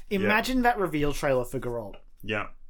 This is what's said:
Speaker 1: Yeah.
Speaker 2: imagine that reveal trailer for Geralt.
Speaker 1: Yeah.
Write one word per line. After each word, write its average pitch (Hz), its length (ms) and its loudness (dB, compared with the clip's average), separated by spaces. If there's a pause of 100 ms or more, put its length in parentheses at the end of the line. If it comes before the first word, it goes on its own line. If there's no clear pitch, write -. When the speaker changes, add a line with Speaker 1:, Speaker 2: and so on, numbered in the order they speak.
Speaker 1:
Yeah. 196 100 0
Speaker 2:
imagine 226 440 2
that 240 160 4
reveal 151 340 2
trailer 131 320 2
for 135 140 -6
Geralt. 117 360 -6 (280)
Speaker 1:
Yeah. 107 240 -2 (220)